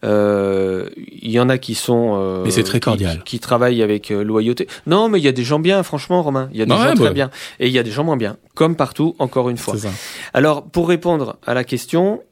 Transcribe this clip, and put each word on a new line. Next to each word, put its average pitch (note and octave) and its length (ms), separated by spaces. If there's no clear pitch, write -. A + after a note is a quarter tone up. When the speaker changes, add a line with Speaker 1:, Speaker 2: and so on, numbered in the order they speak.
Speaker 1:
Euh, G2 920
il - 340
y A#2 80
en B2 100
a C3 80
qui B2 160
sont, A#2 440
euh, F#2+ 260
Speaker 2:
Mais G#2 80
c'est A#2+ 120
très A#2 160
Speaker 1:
qui, - 60
Speaker 2:
cordial. F#2+ 380
Speaker 1:
qui - 160
travaillent B2 420
avec, G#2 300
euh, G#2 120
loyauté. A2 440
Non, G3+ 220
mais G3+ 100
il D3+ 40
y C#3 60
a - 20
des B2+ 120
gens D3 160
bien, F#3 240
franchement, F3 380
Romain. C3+ 320
Il A2 60
y - 20
a A2 40
des - 80
Speaker 2:
Ouais, F#3+ 40
Speaker 1:
gens C4 180
très E3 100
Speaker 2:
bah. C#3+ 80
Speaker 1:
bien. C3+ 160
Et B2 80
il B2+ 60
y B2+ 60
a A#2+ 40
des A2+ 80
gens C3+ 120
moins D#3+ 140
bien. G#2+ 180
Comme D#3+ 200
partout, D3+ 440
encore B2+ 300
une A#2 80
fois. G#2+ 180
Speaker 2:
C'est G#2+ 120
ça. F#2+ 60
Speaker 1:
Alors, C#3+ 300
pour E3+ 260
répondre E3 480
à A#2+ 60
la B2 100
question F3 580